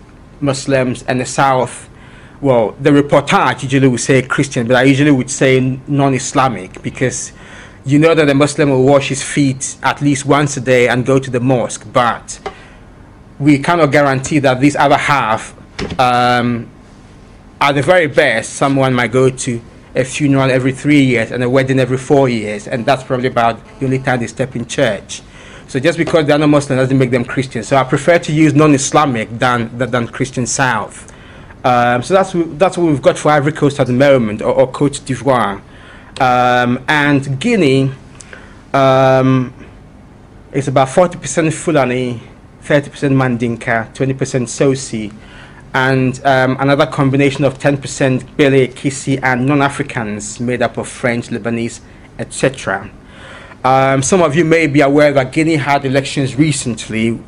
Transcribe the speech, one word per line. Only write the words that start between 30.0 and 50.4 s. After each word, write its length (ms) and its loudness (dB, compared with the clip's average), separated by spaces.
Christian 380 -6
South. 640 -4
Um, 400 2
so 120 -4
that's, 180 2
that's 200 0
what 80 0
we've 160 0
got 160 4
for 140 0
Ivory 200 2
Coast 280 -2
at 60 2
the 60 -2
moment, 480 2
or, 140 -2
or 180 2
Cote 320 -2
d'Ivoire. 560 -2
Um, 680 2
and 500 0
Guinea, 520 2
um, 800 2
is 160 -4
about 200 2
forty 300 0
percent 340 -2
Fulani, 680 -2
thirty 260 0
percent 260 -2
Mandinka, 800 -2
twenty 200 -2
percent 340 -4
Sosi, 640 -2
and, 520 0
um, 340 2
another 240 2
combination 600 0
of 140 0
ten 200 0
percent 580 -4
Bele, 320 4
Kisi, 540 -6
and 240 0
non-Africans 920 -4
made 220 -4